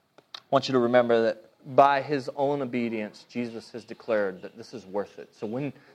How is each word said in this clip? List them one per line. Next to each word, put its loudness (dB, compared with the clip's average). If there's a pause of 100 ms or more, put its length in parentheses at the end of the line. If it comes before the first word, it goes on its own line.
(360)
I -14
want 2
you -4
to 4
remember 4
that -2 (200)
by 4
his -4
own -2
obedience, -6
Jesus -8
has -14
declared -4
that -16
this -18
is -14
worth -6
it. -18
So -10
when, -6 (220)